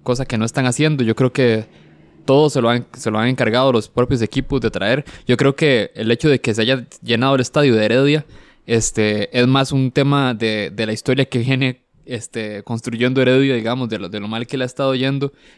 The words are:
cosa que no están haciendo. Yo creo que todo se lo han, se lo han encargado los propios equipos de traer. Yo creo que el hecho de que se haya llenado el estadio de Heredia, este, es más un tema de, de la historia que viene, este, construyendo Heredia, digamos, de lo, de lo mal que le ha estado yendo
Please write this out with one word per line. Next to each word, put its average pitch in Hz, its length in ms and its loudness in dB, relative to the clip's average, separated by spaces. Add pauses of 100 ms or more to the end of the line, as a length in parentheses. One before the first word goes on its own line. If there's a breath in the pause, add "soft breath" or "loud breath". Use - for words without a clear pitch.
cosa 123 220 -2
que 117 140 -4
no 113 60 0
están 127 220 -2
haciendo. 147 360 0
Yo 113 140 0
creo 127 160 2
que 113 320 2 (600 soft breath)
todo 143 260 4
se 139 100 0
lo 117 100 2
han, 120 220 -2
se - 180 -6
lo 107 80 -2
han 113 100 2
encargado 127 440 2
los 113 160 0
propios 123 340 0
equipos 131 380 -2
de 113 100 -2
traer. 117 340 -2 (220 loud breath)
Yo 123 100 2
creo 139 200 2
que 131 380 2
el 110 160 -2
hecho 123 180 2
de 135 120 4
que 113 140 -2
se 110 80 0
haya 123 240 0 (160)
llenado 120 320 2
el 131 60 2
estadio 135 340 2
de 107 100 4
Heredia, 139 400 2 (420 soft breath)
este, 110 720 -2
es 123 120 4
más 135 240 0
un 131 180 0
tema 139 440 0
de, 107 360 -2
de 107 160 -4
la 107 60 -4
historia 131 320 0
que 127 160 -2
viene, 127 420 -2 (220)
este, 110 580 -10
construyendo 120 580 -2
Heredia, 131 360 4
digamos, 117 320 -4
de 107 100 -6
lo, 92 100 -10
de 104 120 -8
lo 104 80 -8
mal 113 180 -8
que 143 100 -8
le 131 60 -4
ha 127 40 -2
estado 135 280 -2
yendo 135 380 -2 (260 soft breath)